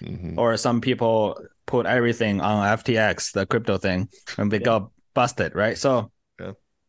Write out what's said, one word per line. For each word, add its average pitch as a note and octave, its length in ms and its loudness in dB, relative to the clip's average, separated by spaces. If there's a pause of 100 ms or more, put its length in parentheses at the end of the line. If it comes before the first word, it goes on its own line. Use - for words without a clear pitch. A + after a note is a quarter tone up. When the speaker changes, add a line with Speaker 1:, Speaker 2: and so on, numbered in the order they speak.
Speaker 1:
Mm-hmm. E2+ 360 -10
Speaker 2:
Or A#2 180 2
some A#2+ 240 0
people A2+ 560 0 (300)
put A#2+ 180 0
everything A#2 560 2
on G#2 260 2
F A2 160 2
T A#2 140 0
X, G#2+ 360 0
the G2 120 0
crypto G#2+ 320 0
thing, F#2+ 320 -2 (300)
and G#2 120 0
they G#2+ 60 0
Speaker 3:
Yeah. F#2+ 80 -2
Speaker 2:
got A2+ 260 0 (220)
busted, B2 420 0
right? G#2 220 0
So B2 360 0 (280)
Speaker 1:
Yeah. F2+ 120 -12 (360)